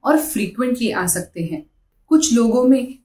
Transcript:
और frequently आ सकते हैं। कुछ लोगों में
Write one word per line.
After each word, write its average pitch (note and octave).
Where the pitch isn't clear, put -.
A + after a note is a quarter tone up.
और D4+
frequently A#3
आ F3+
सकते F3
हैं। D#3
कुछ D#4
लोगों A#3
में C4